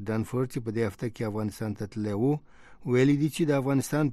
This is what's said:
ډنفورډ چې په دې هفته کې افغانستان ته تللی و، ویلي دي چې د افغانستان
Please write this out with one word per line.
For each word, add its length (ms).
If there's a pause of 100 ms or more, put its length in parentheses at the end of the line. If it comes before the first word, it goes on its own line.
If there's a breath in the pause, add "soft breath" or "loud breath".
ډنفورډ 440
چې 120
په 100
دې 140
هفته 260
کې 160
افغانستان 480
ته 160
تللی 240
و، 160 (580 soft breath)
ویلي 280
دي 140
چې 140
د 120
افغانستان 520